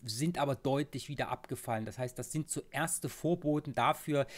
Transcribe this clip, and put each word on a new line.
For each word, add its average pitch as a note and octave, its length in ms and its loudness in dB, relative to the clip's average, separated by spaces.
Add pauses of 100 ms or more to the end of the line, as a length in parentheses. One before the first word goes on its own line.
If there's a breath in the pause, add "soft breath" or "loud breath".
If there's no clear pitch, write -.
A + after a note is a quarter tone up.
sind C3+ 320 0
aber C#3 160 2
deutlich C#3 560 0
wieder A#2+ 200 -2
abgefallen. A#2 560 -2
Das G#2+ 120 -6
heißt, B2+ 220 -4
das - 120 -8
sind D3+ 200 -2
so C#3+ 180 -2
erste D3+ 400 -2
Vorboten D3+ 640 0
dafür, C#3+ 540 2 (100)